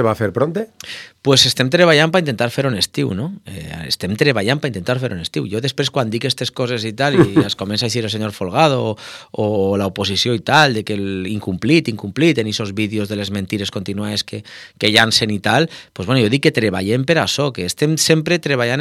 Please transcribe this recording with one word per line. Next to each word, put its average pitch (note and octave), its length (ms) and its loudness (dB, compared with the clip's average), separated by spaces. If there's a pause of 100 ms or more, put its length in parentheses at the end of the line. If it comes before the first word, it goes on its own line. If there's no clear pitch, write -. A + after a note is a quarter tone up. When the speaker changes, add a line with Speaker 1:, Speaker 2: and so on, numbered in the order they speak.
Speaker 1:
va A2 100 4
fer G#2+ 160 0
pronte? E3 380 -2 (520)
Speaker 2:
Pues C3+ 280 6
estem B2+ 180 2
treballant E3 460 4
per F#3 100 4
intentar A#2+ 300 -2
fer-ho C#3 180 0
en G#2+ 80 -2
estiu, C#3 380 -2
no? A#2 80 -4 (240)
Eh, F2 160 -12 (240)
estem F#2+ 260 -4
treballant C3 480 2
per D3 80 -2
intentar G2+ 300 -2
fer-ho A2 160 -4
en E2 80 -8
estiu. - 260 -4
Jo G#2+ 80 -2
després, C3+ 320 -2
quan B2 220 0
dic A#2 100 -2
aquestes B2+ 320 -4
coses A#2+ 320 -2
i A2 80 -6
tal, C#3 240 2
i D#3 220 4
Speaker 1:
<laughs> G2+ 80 0
Speaker 2:
es - 100 -6
comença G#2+ 300 -2
a - 20 -4
dir A#2 140 -2
el G#2 80 -4
senyor G#2+ 180 -4
Folgado B2+ 540 0
o, A2 80 -2 (420)
o G#2 460 0
l'oposició G2+ 560 -2
i - 100 -6
tal, C3+ 300 4
de G#2 100 -4
que G#2+ 80 -4
el G2 320 -4
incomplit, G#2+ 640 0
incomplit, B2 480 0
en A2 80 -2
eixos G#2 300 -4
vídeos G#2+ 340 -2
de G#2 80 -4
les G2 160 -6
mentires G2 380 -4
contínues G#2 500 -6
que, G#2+ 220 -12 (340)
que G#2+ 160 4
llancen A2+ 400 4
i G2 80 -4
tal, B2+ 240 2 (240)
pues, F#2 160 -8
bueno, B2+ 160 4
jo G#2+ 80 2
dic C#3+ 160 2
que D3 80 2
treballem G#2+ 480 0
per D#3+ 160 0
això, C#3+ 320 0
que F2+ 160 -6
estem D3+ 320 0
sempre D#3+ 400 2
treballant C3 420 0